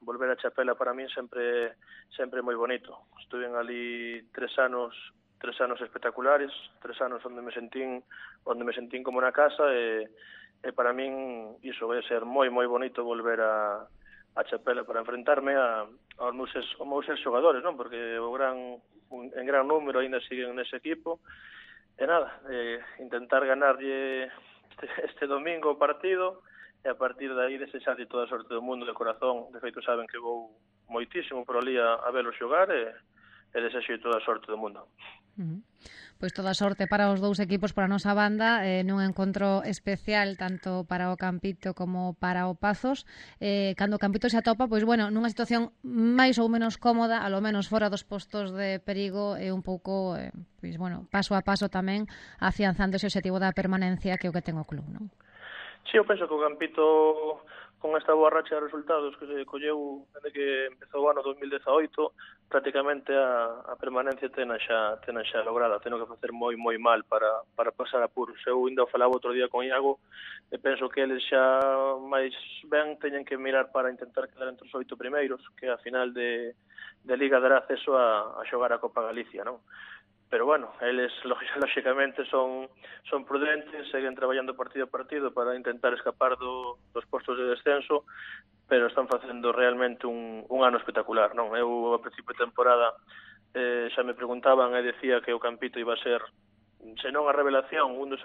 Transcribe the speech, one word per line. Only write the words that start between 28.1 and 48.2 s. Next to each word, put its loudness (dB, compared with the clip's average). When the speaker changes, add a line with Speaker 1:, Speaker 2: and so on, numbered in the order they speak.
Speaker 1:
a -8
sorte -8
do -4
mundo -6
de -6
corazón. -2
De -16
feito, -10
saben -2
que -12
vou -8
moitísimo -6
por -2
ali 0
a, 2
a -2
velo -2
xogar, 2
e, -2
e -2
desexo -4
toda 0
a -8
sorte -2
do -4
mundo. -10
Speaker 2:
Ujú. -6
Pois -6
toda -4
a 0
sorte 0
para 4
os 0
dous 2
equipos, 0
para 2
a 2
nosa 2
banda, 2
eh, 2
nun 2
encontro 2
especial -2
tanto -4
para 0
o -6
Campito -4
como -2
para 0
o -4
Pazos. 0
Eh, 0
cando 0
o -6
Campito 2
se 2
atopa, 2
pois 2
bueno, 2
nunha 2
situación 0
máis 6
ou 4
menos 0
cómoda, 4
alo 0
menos 0
fora 2
dos -2
postos -6